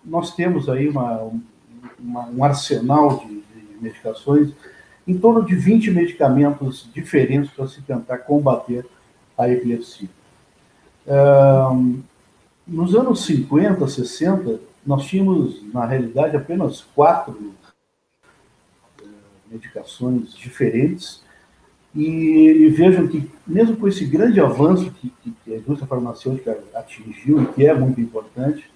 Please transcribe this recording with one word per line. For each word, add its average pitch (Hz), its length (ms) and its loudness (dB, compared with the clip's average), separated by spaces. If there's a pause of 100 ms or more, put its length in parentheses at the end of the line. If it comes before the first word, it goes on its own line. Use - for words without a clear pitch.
nós 165 300 -6
temos 175 340 -4
aí 135 200 -2
uma, 117 420 -6 (680)
uma, 120 300 -12
um 123 160 -2
arsenal 139 720 0
de, - 80 -16
de - 540 -20
medicações, 143 720 -2 (540)
em 180 120 -2
torno 226 260 4
de 180 100 0
vinte 214 360 2
medicamentos 143 1000 0
diferentes 139 580 -2
para 131 180 -10
se - 140 -18
tentar 123 360 -8
combater 127 680 -2 (500)
a 123 120 0
epilepsia. 117 600 -4 (960)
Ahn, 135 960 4 (680)
nos 175 280 -2
anos 247 320 2
cinquenta, 156 600 0
sessenta, 127 720 -4 (280)
nós 139 180 -2
tínhamos, 185 580 -2 (100)
na 120 120 -4
realidade, 131 520 -2
apenas 165 460 -6 (120)
quatro, 107 580 0 (1500)
eh, 101 40 -20 (440)
medicações 117 840 -8
diferentes, - 880 -4 (720)
e, 156 680 4
e 151 60 8
vejam 170 360 4
que, 147 240 -6 (160)
mesmo 220 300 2
com 220 100 -4
esse 190 180 -2
grande 185 360 2
avanço 156 520 2
que, - 200 -14 (100)
que, 117 80 -12 (140)
que 113 100 -10
a 110 40 -10
indústria 139 280 -8
farmacêutica 123 720 -6 (160)
atingiu, 117 680 -4
e 123 40 0
que 139 200 2
é 156 80 4
muito 131 260 0
importante 123 760 -8